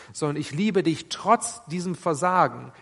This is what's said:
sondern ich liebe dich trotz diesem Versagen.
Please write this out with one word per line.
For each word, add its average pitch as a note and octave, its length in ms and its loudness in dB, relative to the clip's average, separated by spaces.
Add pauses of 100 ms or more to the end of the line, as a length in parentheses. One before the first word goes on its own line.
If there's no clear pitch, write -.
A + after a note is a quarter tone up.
(120)
sondern D3 260 -2
ich D3 160 -6
liebe G3 300 2
dich D#3 260 -2
trotz - 560 2
diesem F3 300 -6
Versagen. D3 760 0 (100)